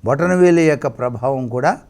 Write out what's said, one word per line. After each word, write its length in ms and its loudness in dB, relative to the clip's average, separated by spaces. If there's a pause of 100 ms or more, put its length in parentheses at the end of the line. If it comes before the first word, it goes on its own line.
బొటనవేలు 540 2
యొక్క 280 2
ప్రభావం 600 -6
కూడా 420 -2